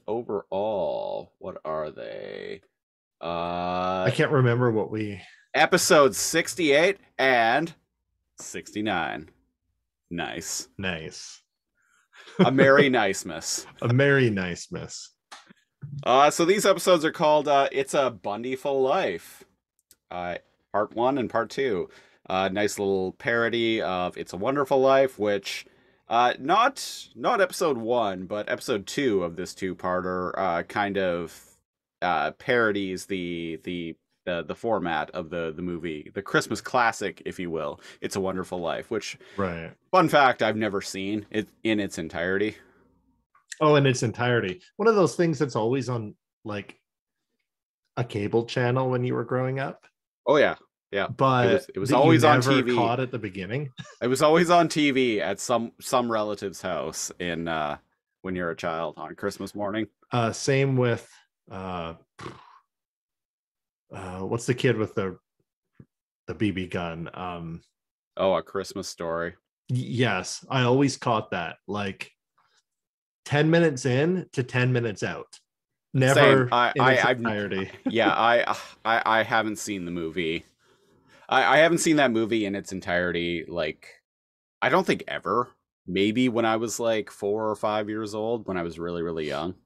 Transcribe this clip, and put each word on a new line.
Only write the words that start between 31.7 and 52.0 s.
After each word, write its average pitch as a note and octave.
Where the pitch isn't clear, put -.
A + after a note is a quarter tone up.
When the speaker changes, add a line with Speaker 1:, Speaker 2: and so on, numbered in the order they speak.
Speaker 1:
uh, D#2
parodies G2+
the, E2+
the, E2+
the, E2+
the F#2
format E2+
of E2+
the, E2
the E2+
movie, E2
the G2+
Christmas -
classic, A2+
if F2
you F2
will, D2+
It's -
a G2+
Wonderful F#2
Life, D#2
which, -
Speaker 2:
Right. E2+
Speaker 1:
fun F3
fact, C3+
I've A2
never G2+
seen G2+
it G#2+
in A2
its G2
entirety. F#2
Speaker 2:
Oh, D3+
in C#3
its B2+
entirety. A2+
One G3+
of A3+
those F3+
things E3
that's C3+
always A#2+
on, A2+
like, G#2
a C3
cable A2+
channel B2+
when B2+
you B2+
were B2
growing C3
up. C#3+
Speaker 1:
Oh, C#3+
yeah. F#2+
Yeah. F#2+
Speaker 2:
But C3
Speaker 1:
It -
was, -
it F#2+
was G2+
Speaker 2:
that B2
you B2+